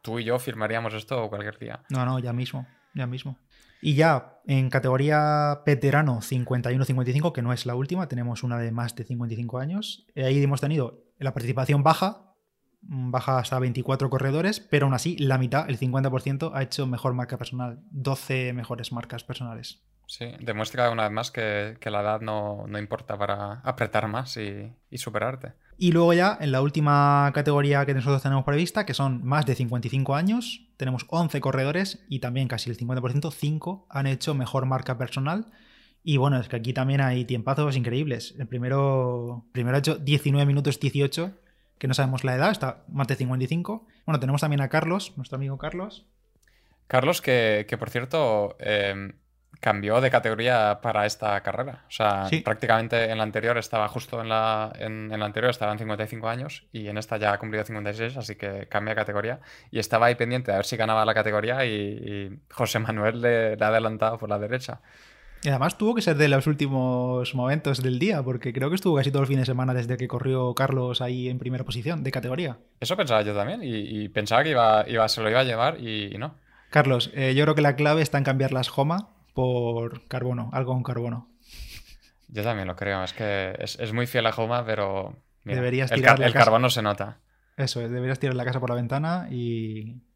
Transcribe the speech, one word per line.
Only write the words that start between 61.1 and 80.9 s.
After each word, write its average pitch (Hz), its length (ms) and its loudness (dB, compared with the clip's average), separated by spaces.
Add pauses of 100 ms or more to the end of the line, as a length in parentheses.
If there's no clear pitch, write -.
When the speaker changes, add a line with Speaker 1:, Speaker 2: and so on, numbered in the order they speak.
Speaker 1:
categoría 110 500 2
y, 120 60 0
y 101 720 -6 (120)
José 113 280 0
Manuel 113 420 0
le, 113 340 2
le 107 80 0
ha 107 40 4
adelantado 110 500 2
por 107 120 -8
la 104 100 0
derecha. 120 420 -6 (640)
Speaker 2:
Y 147 60 0
además 139 280 2
tuvo 214 160 2
que 233 80 0
ser 156 160 2
de 147 100 6
los 135 200 4
últimos 127 880 0
momentos 135 480 0
del 127 160 0
día, 170 240 0
porque 123 300 -4
creo 131 160 -2
que 175 60 0
estuvo 185 200 2
casi 135 160 2
todo 139 100 2
el 135 60 2
fin 135 100 2
de 127 80 2
semana 127 300 0
desde 123 200 -2
que 127 120 -6
corrió 127 480 0
Carlos 127 460 0
ahí 127 280 -4
en 123 80 -4
primera 123 280 -4
posición 131 380 -4
de 131 80 -4
categoría. 131 460 -4 (220)
Speaker 1:
Eso 170 180 -2
pensaba 123 240 4
yo 104 140 0
también, 147 260 -2
y, 123 140 -4
y 107 340 -4
pensaba 113 340 4
que 156 80 2
iba, 110 380 6
iba, 113 180 4
se 113 140 -2
lo 107 80 2
iba 120 120 6
a - 20 4
llevar 127 360 0
y, 104 360 -6
y - 20 -10
no. 147 160 -8 (380)
Speaker 2:
Carlos, 131 420 4
eh, 131 220 2
yo 143 80 6
creo 151 100 6
que 151 80 4
la 143 140 4
clave 151 260 4
está 143 160 2
en 139 60 2
cambiar 135 300 2
las 127 160 0
Joma 160 400 0 (240)
por 120 760 -2
carbono, 123 420 -4
algo 127 220 -2
con 127 100 0
carbono. 120 460 -4 (960)